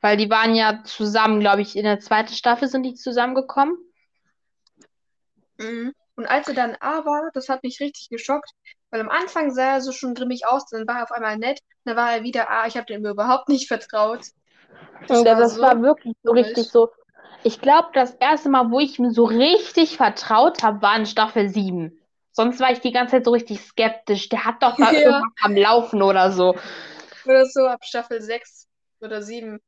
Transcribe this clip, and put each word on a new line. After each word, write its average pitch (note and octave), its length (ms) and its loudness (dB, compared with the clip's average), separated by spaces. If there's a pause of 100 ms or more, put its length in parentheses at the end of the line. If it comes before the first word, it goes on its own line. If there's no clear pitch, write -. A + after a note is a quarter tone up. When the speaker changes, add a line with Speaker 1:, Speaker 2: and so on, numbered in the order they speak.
Speaker 1:
Weil G#3 160 2
die G#3 120 -2
waren A3+ 240 2
ja A3 300 0
zusammen, G#3+ 560 -2
glaub G3+ 200 2
ich, G3+ 160 -8
in G3+ 80 -4
der G#3 160 0
zweiten A3 340 -4
Staffel A#3+ 340 -2
sind C4 160 -4
die B3+ 100 -8
zusammengekommen. C4 800 -4 (1800)
Speaker 2:
Mhm. A#3 340 -10 (240)
Und A#3 100 -10
als D4 220 0
er C#4 60 -6
dann A#3 260 -4
A D#4 240 -6
war, D4+ 300 -4
das C4 140 -10
hat C4 140 -4
mich B3+ 180 -10
richtig C#4+ 300 -10
geschockt, C#4 400 -6 (400)
weil A3+ 100 -6
am A3 80 -8
Anfang D#4+ 440 -4
sah C4 220 0
er C4+ 60 -2
so C4 120 -8
schon B3+ 220 -8
grimmig B3 320 -6
aus, C4 240 0
dann A3 160 -10
war A#3+ 120 -6
er A#3+ 60 -6
auf - 80 -14
einmal A3 260 -6
nett, B3+ 220 -6 (240)
dann A#3 120 -4
war A#3+ 160 0
er A3+ 120 -4
wieder A#3+ 260 -4
A. A3+ 160 -2
Ich A3+ 100 -6
hab A#3 100 -10
dem G#3+ 200 -10
überhaupt A3 420 -2
nicht C4+ 200 0
vertraut. A3 580 -4 (800)
Das A#3 180 4
Speaker 1:
Ja, A3+ 100 8
Speaker 2:
war A#3 100 4
Speaker 1:
das A3+ 160 -2
Speaker 2:
so - 0 -
Speaker 1:
war B3 220 4
wirklich B3 400 0
so A3+ 100 0
Speaker 2:
komisch. - 0 -
Speaker 1:
richtig A#3 380 0
so. A#3 200 4 (520)
Ich - 180 -2
glaub, D#4 340 4
das B3+ 200 0
erste D4 340 0
Mal, B3+ 220 4
wo B3 100 2
ich C#4 180 -2
ihm B3 120 2
so A#3 140 4
richtig D#4 720 2
vertraut A#3 680 2
hab, G#3+ 200 0
war G#3 140 2
in A3 100 -2
Staffel A3 420 -2
sieben. F#3 500 -6 (340)
Sonst A#3+ 280 -2
war C4 100 2
ich B3 100 -2
die B3 120 -4
ganze B3 240 0
Zeit B3 80 2
so A#3 80 4
richtig A#3 300 -2
skeptisch. A3 680 -4
Der A3 160 -4
hat A3+ 180 -4
doch B3 160 2
da A#3+ 140 6
Speaker 2:
<laughs> G3+ 120 4
Ja. A#3+ 180 4
Speaker 1:
irgendwas G#3+ 100 -6 (100)
am G#3 140 2
Laufen G#3+ 460 2
oder F#3+ 300 4
so. F3+ 220 2 (680)
Speaker 2:
Oder C4 220 6
so C4 200 0
ab B3 180 -4
Staffel A#3 380 -8
sechs - 460 -12 (320)
oder G#3+ 220 -12
sieben. A3 440 -14